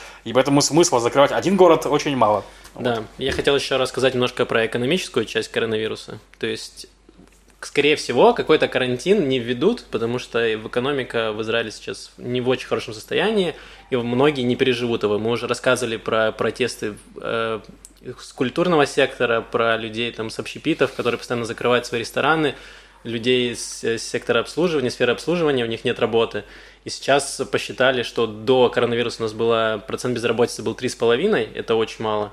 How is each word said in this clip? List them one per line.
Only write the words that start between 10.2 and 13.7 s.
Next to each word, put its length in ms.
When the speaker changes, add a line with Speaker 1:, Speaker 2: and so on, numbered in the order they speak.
Speaker 2:
в 300
экономика 640
в 100
Израиле 280
сейчас 480
не 240
в 60
очень 180
хорошем 260
состоянии, 600